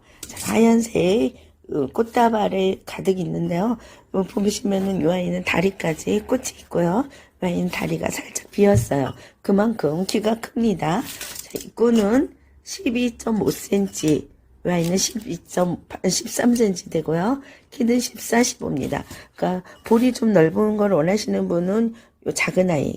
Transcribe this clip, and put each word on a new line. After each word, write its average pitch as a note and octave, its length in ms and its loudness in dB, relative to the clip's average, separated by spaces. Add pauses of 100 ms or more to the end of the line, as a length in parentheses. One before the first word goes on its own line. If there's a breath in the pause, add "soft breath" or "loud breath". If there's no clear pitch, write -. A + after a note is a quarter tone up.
(280 loud breath)
자, - 240 -8
하얀색 A3+ 920 2 (220 loud breath)
그 C#3+ 220 -2
꽃다발에 G#3 960 0
가득 F#3 340 -2
있는데요. E3+ 600 -2 (360 loud breath)
요 G3 100 0
보시면은 G3 800 -2
요 D#3 80 2
아이는 F3+ 340 -2
다리까지 F3+ 840 -2
꽃이 B3+ 180 -2 (160)
있고요. F3 280 -2
요 A3+ 180 0 (340 loud breath)
아이는 F3+ 280 -2
다리가 E3 420 -4
살짝 - 400 -12
비었어요. G3+ 640 2 (300 loud breath)
그만큼 G3 640 0
키가 A3 340 0
큽니다. F#3+ 640 0
자, - 560 -12
이 - 120 -12
꾼은 A#3 640 2 (280 soft breath)
십이점오 A#3 880 -2
센치, F#3+ 800 0 (380)
요 F3 60 0
아이는 F3 240 0
십이 F#3 480 -4
점 F3+ 440 -2
팔, - 220 -2
십삼 A#3+ 440 0
센치 G#3 360 0
되고요. E3+ 520 -2 (280 loud breath)
키는 A#3+ 300 0
십사, - 420 -2
십오입니다. - 640 -4 (320 loud breath)
그러니까 F3+ 320 -2 (160 loud breath)
볼이 A#3 280 4
좀 A3+ 200 0
넓은 G3 440 4
걸 G3+ 160 2
원하시는 F#3+ 560 0
분은 G3 460 0 (320 loud breath)
요 - 60 -4
작은 F3+ 380 0
아이, D3 260 0